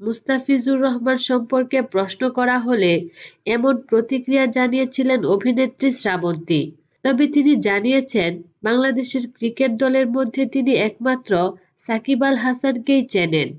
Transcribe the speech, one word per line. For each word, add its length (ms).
মুস্তাফিজুর 800
রহমান 380
সম্পর্কে 640
প্রশ্ন 480
করা 300
হলে 480
এমন 320
প্রতিক্রিয়া 680
জানিয়েছিলেন 800
অভিনেত্রী 680
শ্রাবন্তী। 800
তবে 240
তিনি 280
জানিয়েছেন, 880
বাংলাদেশের 580
ক্রিকেট 380
দলের 380
মধ্যে 360
তিনি 280
একমাত্র 800
সাকিব 460
আল 120
হাসানকেই 680
চেনেন। 580